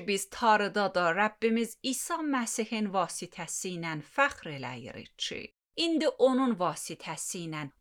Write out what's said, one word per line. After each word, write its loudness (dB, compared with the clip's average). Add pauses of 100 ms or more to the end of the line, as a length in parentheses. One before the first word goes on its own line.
biz -2
Tanrıda 4
da 4
Rəbbimiz 2
İsa -4
Məsihin -2
vasitəsi -4
ilə -4
fəxr 0
eləyirik -10
ki, -6 (380)
indi 2
onun 6
vasitəsi -4
ilə -6 (180)